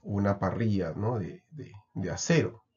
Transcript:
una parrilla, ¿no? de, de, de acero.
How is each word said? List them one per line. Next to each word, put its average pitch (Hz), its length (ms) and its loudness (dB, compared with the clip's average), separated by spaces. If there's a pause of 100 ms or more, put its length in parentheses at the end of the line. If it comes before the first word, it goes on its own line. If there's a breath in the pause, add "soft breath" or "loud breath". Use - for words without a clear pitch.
una 101 380 2
parrilla, 95 560 2
¿no? 110 240 0
de, - 320 -8
de, 110 200 -14 (220)
de 185 160 -2
acero. - 560 0 (120)